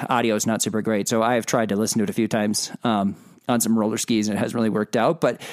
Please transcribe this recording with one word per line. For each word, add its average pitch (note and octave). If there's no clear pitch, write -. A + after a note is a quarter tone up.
Audio A#2+
is G#2+
not A2
super G#2+
great, G#2
so A2+
I A#2+
have A#2
tried A2+
to G2+
listen G#2+
to G#2
it G2
a -
few A2
times, G#2
um, G2+
on A#2+
some A2+
roller A2
skis, G#2+
and G#2
it -
hasn't A#2
really A2+
worked G#2+
out. C3
But B2